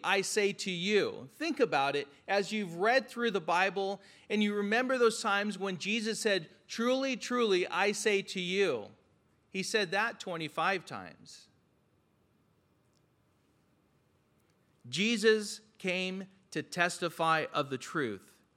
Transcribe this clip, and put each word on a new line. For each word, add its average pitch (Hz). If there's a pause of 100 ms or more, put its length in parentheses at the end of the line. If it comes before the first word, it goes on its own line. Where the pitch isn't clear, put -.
I 196
say 202
to 196
you." 175
Think 320
about 143
it 143 (220)
as 202
you've 196
read 233
through 233
the 190
Bible 190 (280)
and 214
you 208
remember 233
those 226
times 202
when 190
Jesus 214
said, 196 (200)
"Truly, 254
truly, 214
I 190
say 208
to 196
you." 175 (640)
He 190
said 196
that 208
twenty-five 165
times. - (3500)
Jesus 214 (180)
came 185 (260)
to -
testify 165
of 143
the 135
truth. 117 (240)